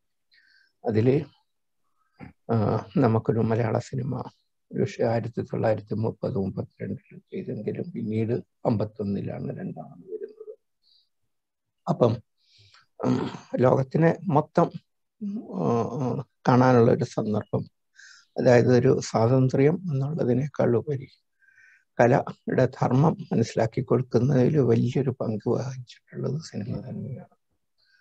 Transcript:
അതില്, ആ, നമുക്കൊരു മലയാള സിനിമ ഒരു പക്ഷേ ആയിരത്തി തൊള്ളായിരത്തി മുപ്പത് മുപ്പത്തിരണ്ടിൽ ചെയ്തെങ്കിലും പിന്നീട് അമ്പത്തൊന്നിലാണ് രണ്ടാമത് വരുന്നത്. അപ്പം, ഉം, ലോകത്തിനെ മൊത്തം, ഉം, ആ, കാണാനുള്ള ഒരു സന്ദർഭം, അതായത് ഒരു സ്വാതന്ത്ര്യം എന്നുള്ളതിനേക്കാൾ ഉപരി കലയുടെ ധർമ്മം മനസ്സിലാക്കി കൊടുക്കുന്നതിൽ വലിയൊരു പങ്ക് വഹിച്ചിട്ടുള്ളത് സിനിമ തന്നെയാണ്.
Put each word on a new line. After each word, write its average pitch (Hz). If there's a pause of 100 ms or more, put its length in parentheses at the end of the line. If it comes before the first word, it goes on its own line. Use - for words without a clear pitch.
(880)
അതില്, 123 (1300)
ആ, 104 (120)
നമുക്കൊരു 113
മലയാള 113
സിനിമ 127 (500)
ഒരു -
പക്ഷേ -
ആയിരത്തി 117
തൊള്ളായിരത്തി 113
മുപ്പത് 110
മുപ്പത്തിരണ്ടിൽ -
ചെയ്തെങ്കിലും -
പിന്നീട് 110 (320)
അമ്പത്തൊന്നിലാണ് 101
രണ്ടാമത് -
വരുന്നത്. - (1300)
അപ്പം, 120 (880)
ഉം, 127 (260)
ലോകത്തിനെ 131 (100)
മൊത്തം, - (500)
ഉം, 202
ആ, 120 (240)
കാണാനുള്ള 127
ഒരു -
സന്ദർഭം, 107 (760)
അതായത് 123
ഒരു 131
സ്വാതന്ത്ര്യം 131
എന്നുള്ളതിനേക്കാൾ 135
ഉപരി 139 (920)
കലയുടെ 131
ധർമ്മം - (140)
മനസ്സിലാക്കി 113
കൊടുക്കുന്നതിൽ 131
വലിയൊരു 123
പങ്ക് 113
വഹിച്ചിട്ടുള്ളത് 131
സിനിമ 104
തന്നെയാണ്. 113 (640)